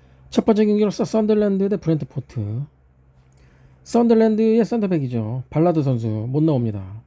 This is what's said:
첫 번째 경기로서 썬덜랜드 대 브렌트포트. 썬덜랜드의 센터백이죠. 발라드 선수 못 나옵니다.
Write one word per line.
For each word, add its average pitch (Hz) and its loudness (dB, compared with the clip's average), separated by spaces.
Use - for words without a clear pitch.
첫 - -4
번째 214 2
경기로서 208 0
썬덜랜드 208 0
대 202 -2
브렌트포트. 131 -6
썬덜랜드의 226 4
센터백이죠. 131 -2
발라드 160 2
선수 120 0
못 113 -2
나옵니다. 113 -2